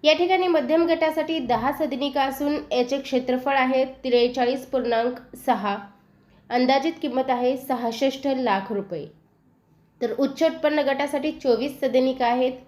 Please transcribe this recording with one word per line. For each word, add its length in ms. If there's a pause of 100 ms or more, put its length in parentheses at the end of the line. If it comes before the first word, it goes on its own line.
या 80
ठिकाणी 360
मध्यम 380
गटासाठी 520
दहा 340
सदनिका 500
असून 320 (180)
याचे 280
क्षेत्रफळ 560
आहे 280
त्रेचाळीस 840
पूर्णांक 720 (100)
सहा, 320 (720)
अंदाजित 420 (100)
किंमत 280
आहे 260
सहासष्ट 720
लाख 460
रुपये. 340 (960)
तर 160
उच्च 240
उत्पन्न 360
गटासाठी 540
चोवीस 480
सदनिका 460
आहेत 260 (160)